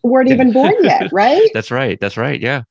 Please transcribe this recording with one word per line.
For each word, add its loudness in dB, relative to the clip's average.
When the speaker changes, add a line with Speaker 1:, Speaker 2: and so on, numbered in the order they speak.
Speaker 1:
weren't 2
Speaker 2:
Yeah. 4
Speaker 1:
even 2
born 2
Speaker 2:
<laughs> 0
Speaker 1:
yet, 0
right? 2
Speaker 2:
That's -6
right. -4
That's -6
right. -4
Yeah. -4